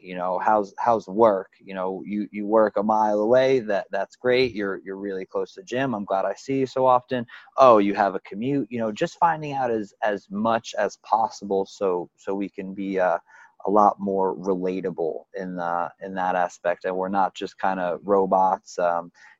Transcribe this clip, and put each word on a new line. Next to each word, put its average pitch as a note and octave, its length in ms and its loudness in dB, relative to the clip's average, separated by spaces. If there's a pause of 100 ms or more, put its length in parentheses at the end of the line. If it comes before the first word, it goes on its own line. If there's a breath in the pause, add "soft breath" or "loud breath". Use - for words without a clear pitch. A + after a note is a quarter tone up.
You F2+ 140 -12
know, F2+ 240 -2
how's, G#2+ 380 0
how's A2+ 280 0
work? G2 440 2 (140)
You G2 100 -12
know, F#2+ 300 -4
you, G#2 280 -4
you G#2 120 -6
work G#2+ 320 4
a G2+ 60 0
mile G#2+ 380 2
away. C3 400 4
That, G2+ 320 -2
that's G2 240 -6
great. B2+ 360 2
You're, G2 320 -4
you're F#2+ 120 -10
really F#2+ 280 -8
close F#2+ 300 -6
to F#2+ 60 -18
the F#2 40 -18
gym. B2 300 -4
I'm G2+ 100 -6
glad F#2+ 200 -2
I G2 100 -2
see C3+ 240 -4
you C3 80 0
so C3 200 0
often. B2 380 2 (320 loud breath)
Oh, B2 220 10
you G2+ 160 2
have G2 220 2
a - 40 -10
commute." B2+ 480 -4
You A#2+ 120 -6
know, A2 100 -2
just E3 300 -4
finding D#3 320 0
out C3 180 -2
as, A2 320 -4
as G#2 260 -4
much A2+ 480 -2
as G#2 280 -2
possible G2 640 -2
so, F2+ 500 -4
so - 180 -8
we G2 140 -4
can F#2+ 260 -12
be, G2 240 -4
uh, F2+ 200 2 (460 loud breath)
a G2 60 -2
lot G#2 300 6
more G2 340 -2
relatable F2+ 1000 -4
in, F2+ 260 -8
uh, E2+ 280 -2 (120)
in G2 140 -10
that F#2 200 -2
aspect. F2 500 -2
And F#2 120 -4
we're F#2 120 -2
not G2 240 0
just - 280 -10
kinda F#2 420 -2
robots. F#2+ 760 2
Um, F2 340 0 (280 loud breath)